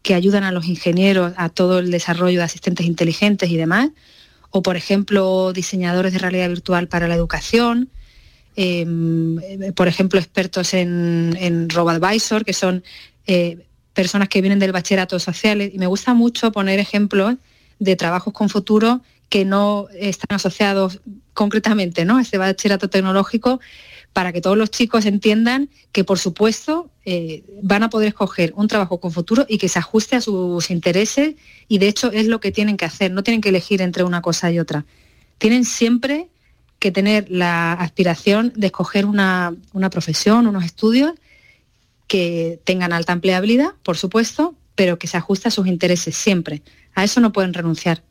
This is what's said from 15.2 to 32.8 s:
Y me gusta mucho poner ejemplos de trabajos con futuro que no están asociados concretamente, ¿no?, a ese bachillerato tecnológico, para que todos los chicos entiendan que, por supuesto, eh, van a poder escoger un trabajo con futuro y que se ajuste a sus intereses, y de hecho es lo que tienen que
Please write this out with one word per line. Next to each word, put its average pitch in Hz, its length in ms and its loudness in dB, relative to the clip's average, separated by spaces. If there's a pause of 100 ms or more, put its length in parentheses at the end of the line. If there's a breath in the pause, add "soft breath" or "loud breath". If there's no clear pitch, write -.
Y 196 40 -10
me 185 100 0
gusta 202 260 0
mucho 233 380 2
poner 196 280 0
ejemplos 202 560 0 (440 soft breath)
de 190 160 2
trabajos 180 380 -4
con 208 160 -2
futuro 214 520 0 (280 soft breath)
que 196 160 2
no 202 420 0 (100)
están 196 380 -6
asociados 196 640 0 (340)
concretamente, 202 720 0
¿no?, 226 120 4
a 262 40 4
ese 214 160 -2
bachillerato 190 520 0
tecnológico, 196 680 0 (540 loud breath)
para 180 180 -2
que 175 80 -4
todos 190 180 2
los 220 140 2
chicos 226 340 0
entiendan 226 640 2 (220 soft breath)
que, 190 140 2
por 185 140 2
supuesto, 226 680 -2 (160)
eh, 165 380 -6 (180)
van 202 220 2
a 226 60 0
poder 214 200 0
escoger 180 460 -2
un 208 140 0
trabajo 185 320 -2
con 175 100 -6
futuro 220 380 0
y 214 80 0
que 185 100 -2
se 175 120 0
ajuste 220 360 0
a 240 60 2
sus 180 500 -2
intereses, 208 640 0 (320 soft breath)
y 202 120 2
de 196 100 4
hecho 220 240 -2
es 220 140 2
lo 226 120 0
que 196 120 -4
tienen 208 260 -2
que 175 80 -4